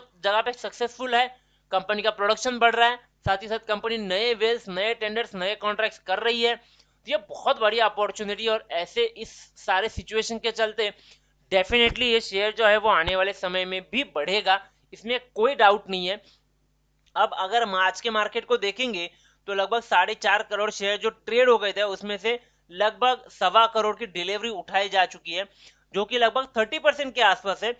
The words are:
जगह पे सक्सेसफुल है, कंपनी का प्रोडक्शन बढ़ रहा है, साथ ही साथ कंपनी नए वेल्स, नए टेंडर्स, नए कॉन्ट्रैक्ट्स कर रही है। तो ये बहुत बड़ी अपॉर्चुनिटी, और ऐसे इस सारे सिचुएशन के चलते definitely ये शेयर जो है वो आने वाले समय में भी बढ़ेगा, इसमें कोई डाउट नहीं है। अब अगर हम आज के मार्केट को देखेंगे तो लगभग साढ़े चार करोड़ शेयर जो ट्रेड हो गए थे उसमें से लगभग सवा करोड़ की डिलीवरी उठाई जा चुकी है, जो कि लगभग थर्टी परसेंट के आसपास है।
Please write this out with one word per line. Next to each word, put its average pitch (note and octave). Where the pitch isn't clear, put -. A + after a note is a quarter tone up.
जगह G3+
पे A#3+
सक्सेसफुल A#3+
है, B3
कंपनी G3
का G#3
प्रोडक्शन G#3+
बढ़ A#3
रहा A#3
है, A#3+
साथ G3
ही A3+
साथ A3
कंपनी A3
नए G#3+
वेल्स, A3
नए F#3+
टेंडर्स, A3
नए F#3+
कॉन्ट्रैक्ट्स G#3
कर F#3+
रही A#3
है। A#3
तो -
ये D4
बहुत A#3
बड़ी A3
अपॉर्चुनिटी, G#3
और A3
ऐसे F3
इस A3
सारे G#3
सिचुएशन G#3+
के A3+
चलते G#3+
definitely A3+
ये A#3
शेयर G#3
जो A3+
है G#3
वो G#3+
आने E3+
वाले F#3+
समय F#3
में F#3
भी C4
बढ़ेगा, F#3+
इसमें A#3
कोई B3+
डाउट G#3
नहीं F3+
है। G#3
अब G#3
अगर G3+
हम G3+
आज F#3
के A#3
मार्केट A3
को A#3+
देखेंगे G3
तो G3+
लगभग G3
साढ़े F#3
चार G#3+
करोड़ G#3
शेयर G3+
जो G#3+
ट्रेड A#3+
हो A#3
गए G3+
थे G3
उसमें G3+
से A3+
लगभग G#3+
सवा G3+
करोड़ G#3+
की A3
डिलीवरी F#3+
उठाई G3
जा F#3
चुकी -
है, F3+
जो G3
कि A#3
लगभग A#3+
थर्टी A3
परसेंट C#4+
के B3
आसपास F#3+
है। A#3